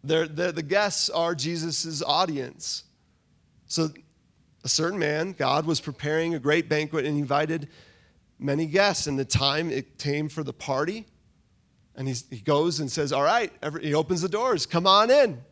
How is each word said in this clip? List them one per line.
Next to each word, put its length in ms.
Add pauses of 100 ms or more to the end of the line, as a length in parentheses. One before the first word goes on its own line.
They're, 240
they're, 240
the 100
guests 460
are 260
Jesus's 680
audience. 800 (800)
So 220 (760)
a 60
certain 300
man, 340
God, 320
was 160
preparing 540
a 40
great 300
banquet 380
and 100
invited 540 (680)
many 280
guests. 400
And 120
the 60
time 460
it 260
came 320
for 140
the 100
party, 540 (880)
and 100
he's, 220
he 120
goes 400
and 120
says, 180
"All 120
right," 280 (120)
every, 240
he 80
opens 260
the 80
doors, 380
"Come 200
on 240
in. 300 (120)